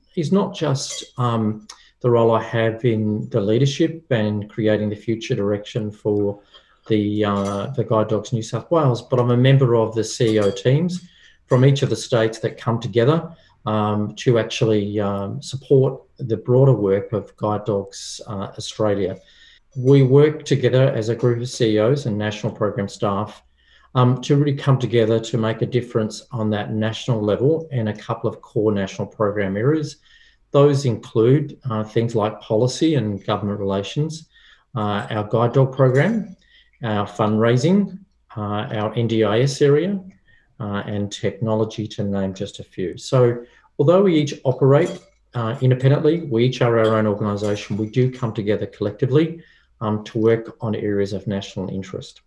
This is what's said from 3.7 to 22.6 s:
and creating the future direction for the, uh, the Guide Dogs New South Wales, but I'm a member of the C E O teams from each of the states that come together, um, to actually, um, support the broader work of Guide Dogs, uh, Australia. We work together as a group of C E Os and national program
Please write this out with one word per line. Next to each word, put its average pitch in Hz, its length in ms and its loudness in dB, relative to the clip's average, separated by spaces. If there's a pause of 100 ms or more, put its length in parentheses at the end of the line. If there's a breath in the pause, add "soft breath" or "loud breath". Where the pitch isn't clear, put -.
and 107 400 -2
creating 107 400 0
the 104 60 -6
future 113 400 -4
direction 104 560 -4
for 104 480 -2 (480 soft breath)
the, 104 380 0
uh, 101 420 -2
the 117 160 -4
Guide 107 240 0
Dogs 104 240 -4
New 113 100 -2
South - 300 -8
Wales, 135 300 2
but 123 180 0
I'm 123 120 2
a 120 60 4
member 131 380 6
of 110 180 2
the 110 100 -2
C 110 320 0
E 107 40 4
O 101 100 2
teams 165 560 0 (420 loud breath)
from 127 180 4
each 139 180 4
of 104 60 0
the 110 80 -2
states 110 420 -2
that - 180 -6
come 120 220 -2
together, 120 500 2 (360 loud breath)
um, 104 500 -2
to 117 240 2
actually, 107 600 0
um, 101 400 -4
support 135 600 0 (160)
the 110 200 -4
broader 127 360 4
work 101 380 0
of 101 240 -6
Guide 104 300 -4
Dogs, - 600 -6
uh, 101 320 -10
Australia. 98 600 -4 (580 soft breath)
We 135 280 6
work 147 420 4
together 131 460 2
as 113 180 -2
a 113 60 -2
group 120 260 0
of 127 80 -6
C 110 280 0
E - 20 4
Os 135 260 2
and 104 100 -2
national 107 380 -4
program 101 340 -2